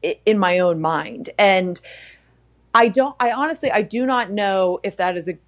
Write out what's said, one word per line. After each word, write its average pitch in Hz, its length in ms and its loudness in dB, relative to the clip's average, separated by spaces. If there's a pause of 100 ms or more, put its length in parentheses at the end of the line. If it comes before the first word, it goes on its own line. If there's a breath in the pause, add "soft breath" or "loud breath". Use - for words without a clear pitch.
i-, 160 220 -2
in 214 120 4
my 180 220 2
own 175 220 2
mind. 160 560 -4
And 185 420 4 (960 loud breath)
I 240 140 4
don't, 262 300 0
I 240 120 0
honestly, 285 400 -4
I 208 120 0
do 226 220 -4
not 240 260 -2
know 196 520 0
if 196 140 -6
that 180 200 -2
is 170 100 -8
a 170 100 -8 (100)